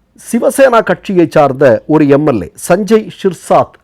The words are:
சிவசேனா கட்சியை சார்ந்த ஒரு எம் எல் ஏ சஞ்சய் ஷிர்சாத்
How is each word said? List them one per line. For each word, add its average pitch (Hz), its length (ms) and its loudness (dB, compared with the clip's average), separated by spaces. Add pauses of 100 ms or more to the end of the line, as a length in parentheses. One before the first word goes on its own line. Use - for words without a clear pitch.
(280)
சிவசேனா 247 540 0 (100)
கட்சியை 170 360 -2 (100)
சார்ந்த 135 360 2 (200)
ஒரு 156 100 2 (140)
எம் 147 160 -2
எல் 95 140 -6
ஏ - 40 -20 (160)
சஞ்சய் 214 400 0 (140)
ஷிர்சாத் 175 600 -2